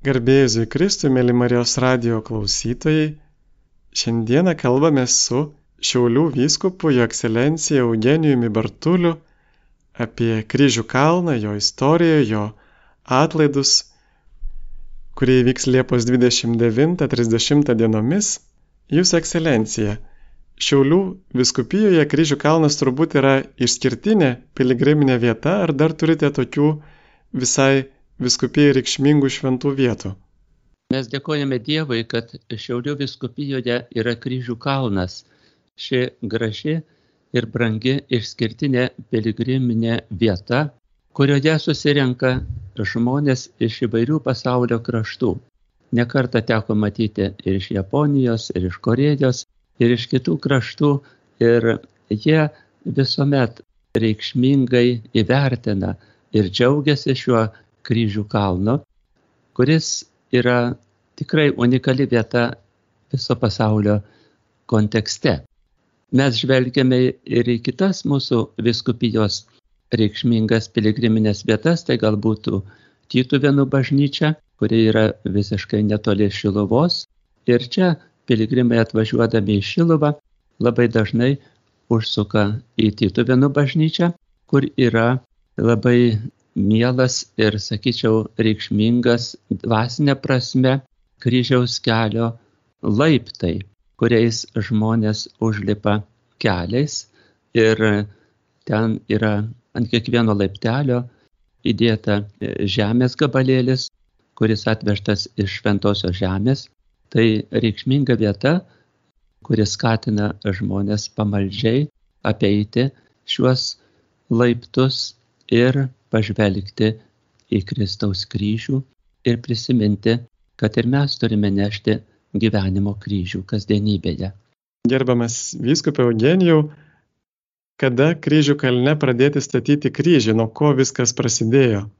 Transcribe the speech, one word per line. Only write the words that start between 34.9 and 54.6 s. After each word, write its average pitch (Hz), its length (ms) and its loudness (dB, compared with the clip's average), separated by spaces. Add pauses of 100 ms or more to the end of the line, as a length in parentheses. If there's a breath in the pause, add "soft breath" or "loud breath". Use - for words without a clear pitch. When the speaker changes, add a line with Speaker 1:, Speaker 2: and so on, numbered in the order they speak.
Speaker 2:
Ši 127 280 -2 (120)
graži 113 600 -4 (540)
ir 120 120 0
brangi 117 600 -2
išskirtinė 123 840 -2 (160)
piligriminė 117 960 -2 (100)
vieta, 107 520 0 (540)
kurioje 143 440 2
susirenka 135 800 0 (340)
žmonės 127 840 -2
iš - 280 -2
įvairių 120 400 0
pasaulio 123 580 -2
kraštų. 113 540 -4 (560)
Ne 120 140 0
kartą 123 360 -2
teko 110 340 -2
matyti 104 560 -2
ir 95 280 -4
iš 92 120 -12
Japonijos, 123 760 0
ir 90 180 -4
iš 87 140 -8
Korėjos, 135 640 0 (340)
ir 120 140 4
iš 117 160 -4
kitų 131 300 -2
kraštų. 143 520 0 (480 soft breath)
Ir 117 380 2 (280)
jie 151 360 0 (440 soft breath)
visuomet 135 760 0 (340)
reikšmingai 123 920 2 (240)